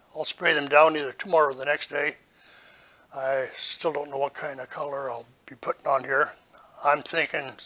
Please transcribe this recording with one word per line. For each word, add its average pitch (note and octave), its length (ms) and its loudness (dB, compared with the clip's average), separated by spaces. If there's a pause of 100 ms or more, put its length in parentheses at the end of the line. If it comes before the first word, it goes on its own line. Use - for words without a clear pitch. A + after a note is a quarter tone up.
(140)
I'll D3+ 100 -6
spray F3 280 2
them C#3+ 160 0
down D#3 280 8
either C#3 160 -4
tomorrow D#3+ 380 2
or C3+ 40 -6
the C3 100 -10
next D3 260 -2
day. D3 260 -2 (1000)
I C3+ 400 -2
still - 380 -4
don't C#3+ 180 -8
know C#3 80 -6
what C#3 160 -2
kind C#3 260 -8
of B2 80 -12
color C#3 420 -6
I'll A#2 160 -10 (200)
be C3+ 80 -18
putting - 320 -6
on C3+ 180 2
here. C#3 300 0 (500)
I'm D3+ 180 4
thinking D3+ 480 -2 (160)